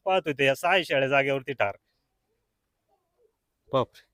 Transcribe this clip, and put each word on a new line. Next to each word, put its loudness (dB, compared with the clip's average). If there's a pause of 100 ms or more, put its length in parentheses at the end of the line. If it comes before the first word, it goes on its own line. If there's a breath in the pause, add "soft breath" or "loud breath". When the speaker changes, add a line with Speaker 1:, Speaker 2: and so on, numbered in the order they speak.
Speaker 1:
पाहत 0
होते, -2
या 4
सहा 0
शेळ्या 0
जागेवरती 0
ठार. -2 (2000)
Speaker 2:
बापरे. -4